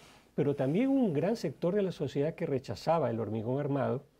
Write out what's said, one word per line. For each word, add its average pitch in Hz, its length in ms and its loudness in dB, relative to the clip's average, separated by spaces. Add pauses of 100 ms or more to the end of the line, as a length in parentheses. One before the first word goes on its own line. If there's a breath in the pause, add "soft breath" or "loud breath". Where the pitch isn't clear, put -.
(360 soft breath)
pero 143 180 2
también 147 320 2
hubo 269 140 2
un 220 120 2
gran 160 220 0
sector 170 400 -2
de 208 80 2
la 185 80 0
sociedad 147 460 -2
que 170 100 -4
rechazaba 135 640 0
el 113 80 -2
hormigón 110 400 -2
armado. 135 460 0 (160)